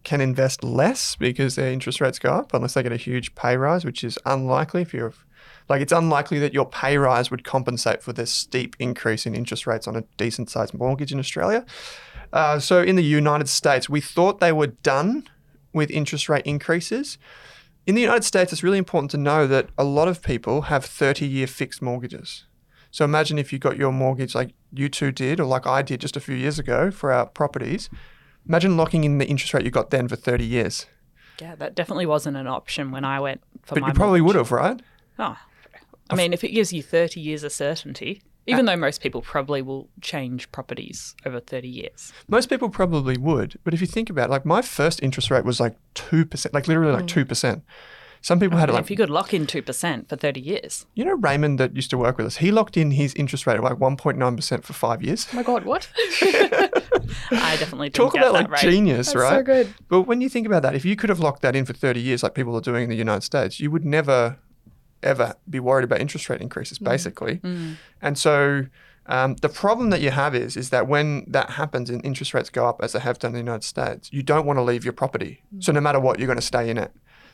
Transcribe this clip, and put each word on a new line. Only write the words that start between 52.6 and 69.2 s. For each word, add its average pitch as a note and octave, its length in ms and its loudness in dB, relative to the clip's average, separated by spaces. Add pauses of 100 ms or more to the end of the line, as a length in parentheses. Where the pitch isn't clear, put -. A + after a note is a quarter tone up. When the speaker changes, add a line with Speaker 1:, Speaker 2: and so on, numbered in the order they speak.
Speaker 1:
in D3+ 140 4
his C#3 240 2
interest C#3 320 -2
rate A#2 80 4
at, A2 80 0
like, B2+ 160 0
one C3+ 180 2
point C#3+ 220 0
nine B2 160 2
percent - 280 -4
for - 100 -16
five A#2 280 -2
years. E3+ 320 -4
Speaker 3:
Oh A#3+ 40 -4
my B3 60 -2
God, A#3 220 0
what? - 300 -2
<laughs> G4+ 260 -2 (1120)
Speaker 2:
I E3 260 2
definitely C#3+ 320 -4
didn't - 60 -8 (100)
Speaker 1:
Talk - 80 2
Speaker 2:
get - 80 4
Speaker 1:
about, - 120 8
Speaker 2:
that - 180 2
Speaker 1:
like, - 0 - (120)
Speaker 2:
rate. F3 80 6
Speaker 1:
genius, E3 360 4
Speaker 3:
That's - 100 0
Speaker 1:
right? C3 220 6
Speaker 3:
so C4 40 2
good. B3+ 300 4 (160)
Speaker 1:
But F#3 140 6
when B3 180 0
you C4 80 0
think A3+ 180 -2
about F#3 160 4
that, C3 120 0
if C3+ 100 -4
you G3+ 100 2
could G#3 140 0
have F3+ 100 2
locked D3+ 220 0
that C3 140 2
in C3+ 100 2
for B2 80 -8
thirty B2+ 260 0
years, A#2+ 240 0
like - 100 0
people A#2+ 220 -4
are A2+ 60 -2
doing A#2+ 220 0
in A#2+ 60 -2
the A2+ 60 -2
United A2 280 0
States, - 360 -2
you D3 120 -2
would E3 140 -2
never, C#3 520 2 (680)
ever B2 320 0 (140)
be C#3 100 -4
worried C3 240 2
about A#2 180 0
interest - 280 -6
rate - 120 -4
increases, - 380 -10
Speaker 3:
Mm. G#3 60 -10
Speaker 1:
basically. C3+ 520 -2
Speaker 2:
Mm. E3+ 380 -8 (260)
Speaker 1:
And D3 160 -2
so, C#3+ 480 2 (420)
um, C3 340 0